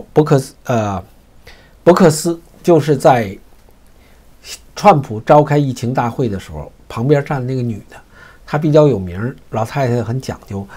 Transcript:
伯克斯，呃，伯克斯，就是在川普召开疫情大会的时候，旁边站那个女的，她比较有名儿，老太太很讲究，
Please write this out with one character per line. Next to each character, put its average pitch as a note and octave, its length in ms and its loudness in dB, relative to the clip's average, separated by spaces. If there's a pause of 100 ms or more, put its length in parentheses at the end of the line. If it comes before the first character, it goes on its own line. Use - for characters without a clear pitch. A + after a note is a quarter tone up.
(120)
伯 D3+ 100 4
克 D3+ 160 2
斯， - 160 -8 (100)
呃， G#2 380 -4 (800)
伯 E3+ 120 6
克 F3+ 160 4
斯， E3+ 280 -4 (240)
就 E3+ 160 4
是 D3 160 0
在 B2 420 2 (1400)
川 F#3 240 4
普 G#2+ 200 -8
召 D3+ 220 6
开 D3+ 140 -2
疫 C#3 160 0
情 A#2+ 220 -6
大 A#2+ 160 -2
会 A#2+ 180 -4
的 G2 100 -6
时 E2+ 140 -16
候， D2 180 -14 (200)
旁 A#2 180 -4
边 C#3+ 160 2
站 C3 220 -6
那 C3 80 -6
个 B2+ 80 -4
女 A2+ 140 -6 (120)
的， - 80 -20 (480)
她 D3 140 -6
比 D3+ 120 0
较 D3+ 160 6
有 A#2 120 2
名 F#2 200 -10
儿， A#2+ 160 -8 (160)
老 A2+ 140 -4
太 C#3 240 -4
太 A#2+ 140 -2
很 A#2 180 -6
讲 - 260 -10
究， G2 200 -10 (100)